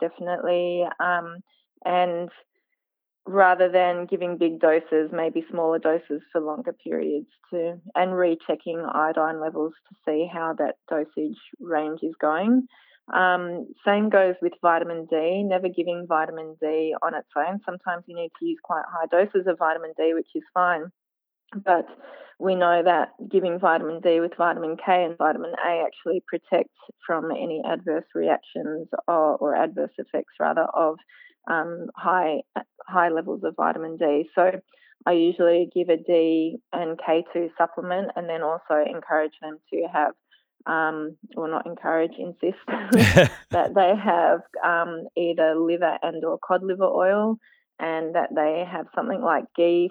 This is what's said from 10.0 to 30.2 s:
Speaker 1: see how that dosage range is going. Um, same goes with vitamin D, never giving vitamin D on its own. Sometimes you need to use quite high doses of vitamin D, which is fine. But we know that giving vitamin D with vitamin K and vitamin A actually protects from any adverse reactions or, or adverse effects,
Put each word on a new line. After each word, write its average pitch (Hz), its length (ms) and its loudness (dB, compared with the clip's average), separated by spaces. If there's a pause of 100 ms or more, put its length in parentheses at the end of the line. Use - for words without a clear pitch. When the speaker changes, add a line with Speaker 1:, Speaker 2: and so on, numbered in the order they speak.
Speaker 1:
see 160 280 -2
how 165 220 -4
that 151 220 -2 (120)
dosage 156 500 -4 (220)
range 156 420 -4
is 160 180 -6
going. 208 460 2 (460)
Um, 180 540 0 (200)
same 208 240 2
goes 190 320 4
with 175 180 0
vitamin 165 500 0
D, 170 340 0
never 185 240 0
giving 175 400 -4
vitamin 160 520 -2
D 156 420 0
on 165 120 -2
its - 220 -10
own. 180 280 -2
Sometimes 175 420 -8
you 170 100 -16
need 170 240 -8
to 170 60 -4
use 165 160 -4
quite 165 260 -4
high 165 180 -4
doses 185 400 2
of 175 120 0
vitamin 160 380 -2
D, 160 180 2
which 165 200 -4
is 156 80 -6 (120)
fine. 175 360 0 (760)
But 175 220 2 (540)
we 185 160 0
know 175 260 4
that 170 280 2 (200)
giving 180 300 2
vitamin 165 400 2
D 165 200 4
with 170 160 -2
vitamin 165 480 0
K 180 200 4
and 170 120 -4
vitamin 160 360 -2 (120)
A 165 220 0
actually - 400 -4
protects - 480 -2 (320)
from 165 240 -2
any 165 340 -4
adverse 170 420 -4 (100)
reactions 165 720 -2 (180)
or, 156 300 2
or 147 180 0
adverse 151 440 -2
effects, - 420 -8